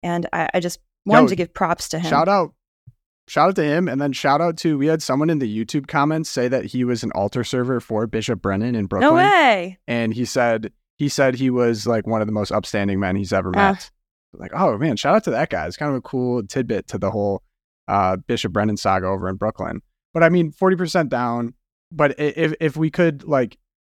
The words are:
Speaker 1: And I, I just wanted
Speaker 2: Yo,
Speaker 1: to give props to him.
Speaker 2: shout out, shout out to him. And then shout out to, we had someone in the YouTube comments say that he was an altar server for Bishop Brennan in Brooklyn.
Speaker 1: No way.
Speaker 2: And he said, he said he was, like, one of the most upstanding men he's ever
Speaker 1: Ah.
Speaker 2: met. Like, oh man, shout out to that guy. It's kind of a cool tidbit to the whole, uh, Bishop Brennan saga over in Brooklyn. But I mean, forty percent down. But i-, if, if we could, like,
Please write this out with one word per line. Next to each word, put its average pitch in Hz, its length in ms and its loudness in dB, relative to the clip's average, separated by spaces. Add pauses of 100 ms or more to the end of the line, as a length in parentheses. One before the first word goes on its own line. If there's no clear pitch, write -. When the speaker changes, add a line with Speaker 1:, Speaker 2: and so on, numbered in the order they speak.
Speaker 1:
And 175 280 -2
I, 160 220 -2
I 185 60 2
just 175 180 -6 (260)
wanted 226 180 6
Speaker 2:
Yo, 247 60 6
Speaker 1:
to 196 80 0
give 175 160 -4
props 175 360 -2
to 160 100 -4
him. 170 120 -2
Speaker 2:
shout 151 180 4
out, 196 260 2 (720)
shout 156 220 4
out 190 80 0
to 165 80 2
him. 156 240 2
And 131 120 -2
then 143 120 -2
shout 143 280 0
out 170 180 0
to, 156 200 0
we 139 80 2
had 156 160 2
someone 147 280 0
in 156 100 0
the 110 240 -2
YouTube 143 240 -4
comments 156 420 0
say 123 160 -2
that 123 200 0
he 127 180 -2
was 120 180 -2
an 113 100 -4
altar 104 300 -2
server 123 380 -2
for 113 260 -4
Bishop 110 340 -4
Brennan 107 360 -2
in 104 100 -2
Brooklyn. 240 240 2
Speaker 1:
No 330 60 4
way. 269 640 2 (100)
Speaker 2:
And - 260 -2
he 120 100 -2
said, 113 480 0 (240)
he 143 120 -2
said 135 260 2
he 127 160 0
was, 117 360 2
like, 113 200 0
one 110 140 0
of 107 80 -2
the 110 40 -4
most 104 200 -2
upstanding 101 480 0
men 95 160 0
he's 98 160 -2
ever 92 240 0
Speaker 1:
Ah. 98 160 4
Speaker 2:
met. - 180 -8 (420)
Like, - 220 -14
oh 139 240 2
man, 135 180 0
shout 151 200 2
out 220 80 2
to 147 80 -2
that 120 180 -2
guy. 80 160 -4
It's 90 100 -8
kind 147 140 -4
of 135 60 -2
a 123 60 -6
cool 123 440 -2
tidbit 113 420 -4
to 104 100 -8
the 95 120 0
whole, 101 320 -2 (460)
uh, 95 280 2
Bishop 110 360 -4
Brennan 104 240 0
saga 95 320 0
over 95 200 -4
in 95 60 -4
Brooklyn. 110 480 -6 (320)
But 165 80 4
I 165 60 6
mean, 170 240 2
forty 190 240 2
percent 170 320 0
down. 120 460 -2 (360)
But 151 220 2
i-, 147 240 -2
if, 156 240 0
if 160 160 -2
we 160 140 0
could, 160 340 0
like, 131 340 0 (340)